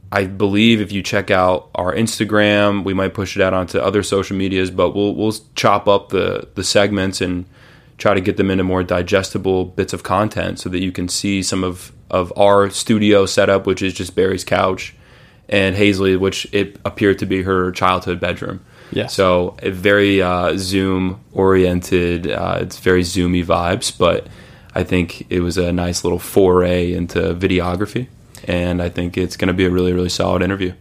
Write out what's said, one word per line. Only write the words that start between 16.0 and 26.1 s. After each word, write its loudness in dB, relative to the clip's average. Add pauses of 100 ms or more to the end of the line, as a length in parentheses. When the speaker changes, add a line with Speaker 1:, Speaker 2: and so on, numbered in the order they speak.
Speaker 1:
which -2
it -4
appeared 2
to -4
be -2
her 0
childhood -2
bedroom. -6 (320)
Speaker 2:
Yes. -4
Speaker 1:
So 2
a -4
very, 4
uh, 0
Zoom -2 (120)
oriented, 2
uh, -2
it's -8
very 4
Zoomy 0
vibes, -2
but 2 (440)
I -2
think -2
it 0
was -2
a 0
nice -4
little 0